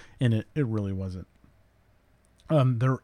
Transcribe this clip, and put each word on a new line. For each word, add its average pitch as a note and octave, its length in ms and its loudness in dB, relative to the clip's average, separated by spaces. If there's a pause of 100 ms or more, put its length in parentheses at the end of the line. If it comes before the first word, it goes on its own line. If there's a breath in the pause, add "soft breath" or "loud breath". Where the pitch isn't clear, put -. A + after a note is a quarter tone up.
(200 loud breath)
and A#2+ 140 4
it, A2 120 -2 (100)
it C#3+ 100 0
really G#2 260 -4
wasn't. F#2+ 340 -8 (1200)
Um, B2+ 320 4
there C3 240 0